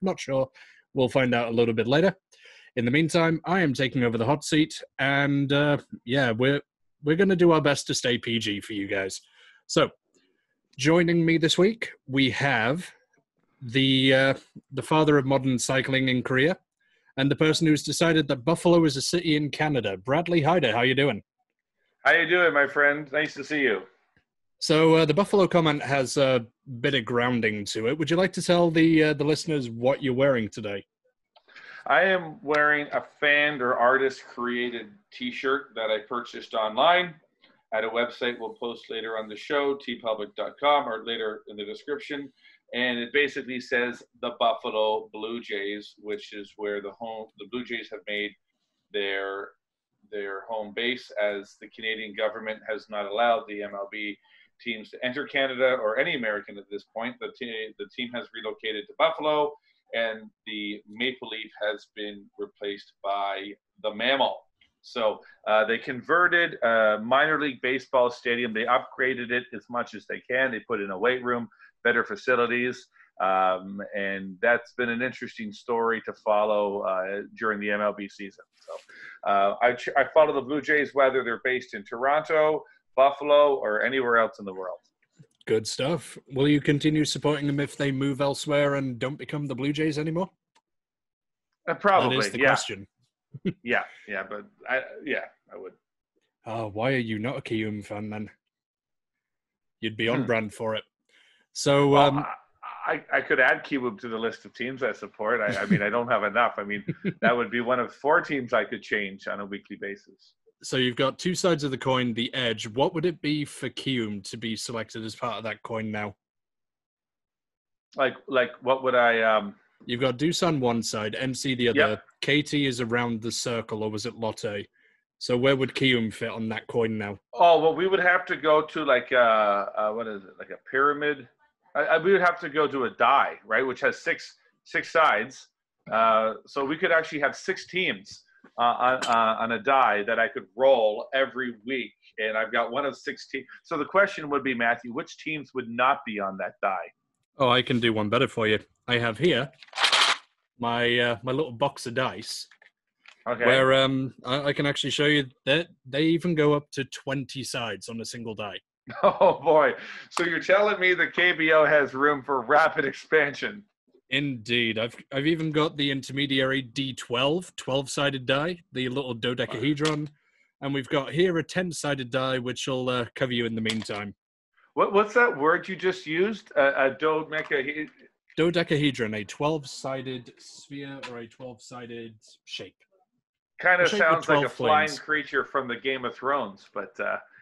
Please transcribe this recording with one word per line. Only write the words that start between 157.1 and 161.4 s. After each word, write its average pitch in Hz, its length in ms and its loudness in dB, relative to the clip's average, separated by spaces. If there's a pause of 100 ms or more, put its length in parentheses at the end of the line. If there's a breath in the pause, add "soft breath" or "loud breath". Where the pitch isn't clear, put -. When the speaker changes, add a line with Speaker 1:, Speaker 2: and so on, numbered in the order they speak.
Speaker 1:
sides 110 460 -8
on 113 140 -10
a 107 40 -10
single 113 300 -10
die. 101 240 -10 (260)
Speaker 2:
<laughs> - 160 -8
Oh, 190 400 6
boy. 147 300 6 (400 loud breath)
So 175 140 -2
you're 165 160 -2
telling 202 400 4
me 185 120 4
the 165 140 0
K 175 240 2
B 160 220 2